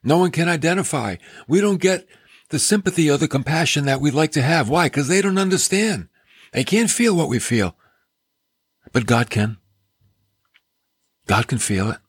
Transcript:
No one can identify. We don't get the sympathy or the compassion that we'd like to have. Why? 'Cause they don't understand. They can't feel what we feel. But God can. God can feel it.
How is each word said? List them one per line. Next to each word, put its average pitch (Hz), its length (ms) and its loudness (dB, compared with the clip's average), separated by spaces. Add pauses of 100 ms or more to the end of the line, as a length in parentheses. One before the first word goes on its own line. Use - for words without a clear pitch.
No 151 140 4
one 180 140 4
can 170 180 0
identify. 156 640 -2 (320)
We 175 140 2
don't 202 200 0
get 185 240 0 (440)
the 156 100 -4
sympathy 185 500 0
or 143 80 2
the 156 120 0
compassion 143 560 -2
that 135 160 0
we'd 147 120 0
like 156 200 2
to 143 80 0
have. 143 260 0
Why? 156 220 0
'Cause - 180 -4
they 185 140 2
don't 196 160 0
understand. 190 720 -2 (420)
They 123 140 -2
can't 226 260 2
feel 226 240 2
what 160 140 0
we 120 100 -2
feel. 101 380 -2 (1120)
But 120 140 0
God 117 240 2
can. 107 280 -2 (1700)
God 107 220 0
can 127 100 -4
feel 101 340 -2
it. - 180 -10